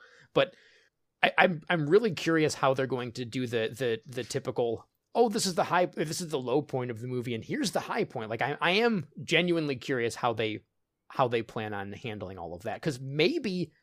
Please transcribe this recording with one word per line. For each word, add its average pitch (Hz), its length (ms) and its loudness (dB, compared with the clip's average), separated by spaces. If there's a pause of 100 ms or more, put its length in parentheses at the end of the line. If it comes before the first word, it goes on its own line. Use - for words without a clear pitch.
(340)
But 139 200 2 (680)
I, - 160 4
I'm, 170 320 4
I'm 160 220 0
really 214 220 6
curious 156 420 2
how 135 200 2
they're 135 120 0
going 123 260 -4
to 127 120 -6
do 127 240 -4
the, 113 280 0
the, 117 300 -2
the 127 160 -8
typical, 117 640 -2 (300)
"Oh, 233 120 6
this 208 180 0
is 175 100 -2
the 180 80 2
high, 180 220 4
this 165 340 -4
is 175 80 -6
the 151 100 -2
low 127 240 2
point 123 300 -4
of 110 80 -8
the 123 80 -8
movie, 123 260 -4
and 113 80 -4
here's 226 300 -4
the 180 80 0
high 196 240 -2
point." 110 260 -8
Like, 117 120 -2
I, 139 180 0
I 160 100 2
am 214 360 2 (180)
genuinely 165 500 2
curious 117 400 -2
how 120 180 0
they, 110 280 -2 (480)
how 131 200 2
they 117 140 2
plan 107 300 -6
on 101 200 -6
handling 101 460 -10
all 85 160 -10
of 87 80 -14
that, 101 200 -6
'cause 135 180 -4
maybe 180 720 0 (120)